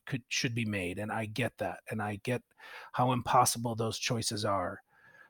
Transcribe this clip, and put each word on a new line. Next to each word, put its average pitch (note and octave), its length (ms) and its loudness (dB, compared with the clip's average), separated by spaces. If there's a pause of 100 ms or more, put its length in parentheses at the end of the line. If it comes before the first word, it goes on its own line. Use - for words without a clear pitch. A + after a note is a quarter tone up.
could, B2+ 220 -4
should A#2 260 0
be A#2+ 100 2
made. F#2+ 320 -2
And G#2+ 140 -4
I A2 140 -2
get A2 340 -2
that. F2+ 220 -4 (100)
And A2 100 -2
I G#2 220 -4
get B2 180 -2 (500)
how B2+ 200 2
impossible A#2+ 640 4
those A2 240 0
choices A2 440 0
are. G2 380 0 (480)